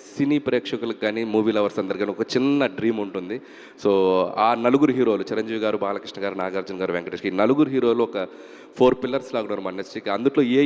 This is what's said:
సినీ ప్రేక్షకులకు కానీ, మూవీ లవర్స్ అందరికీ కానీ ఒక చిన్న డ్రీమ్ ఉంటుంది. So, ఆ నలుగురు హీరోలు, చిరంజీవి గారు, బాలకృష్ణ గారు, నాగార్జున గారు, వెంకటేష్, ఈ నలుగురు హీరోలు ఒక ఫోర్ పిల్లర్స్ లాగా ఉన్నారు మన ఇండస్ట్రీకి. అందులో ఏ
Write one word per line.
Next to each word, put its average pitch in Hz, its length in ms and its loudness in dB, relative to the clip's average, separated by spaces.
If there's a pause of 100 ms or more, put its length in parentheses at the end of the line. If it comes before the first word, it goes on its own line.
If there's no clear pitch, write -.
(160)
సినీ 147 220 2
ప్రేక్షకులకు 120 640 -4
కానీ, 107 240 -2
మూవీ 110 280 2
లవర్స్ 104 260 0
అందరికీ 95 260 -4
కానీ 98 160 -6
ఒక 113 160 -2
చిన్న 139 300 2
డ్రీమ్ 110 340 -2
ఉంటుంది. 98 420 -8 (440)
So, 104 40 6 (460)
ఆ 113 180 4
నలుగురు 127 380 4
హీరోలు, 113 300 2
చిరంజీవి 110 360 -4
గారు, 107 180 0
బాలకృష్ణ 101 460 -6
గారు, 98 120 -4
నాగార్జున 92 460 -4
గారు, 90 120 -2
వెంకటేష్, 87 340 -6
ఈ 95 40 0
నలుగురు 127 380 2
హీరోలు 120 340 2
ఒక 98 260 -4 (500)
ఫోర్ 127 160 6
పిల్లర్స్ 127 400 -6
లాగా 113 100 -2
ఉన్నారు 101 160 -4
మన 95 120 -6
ఇండస్ట్రీకి. 98 380 -8
అందులో 127 320 2
ఏ 127 240 4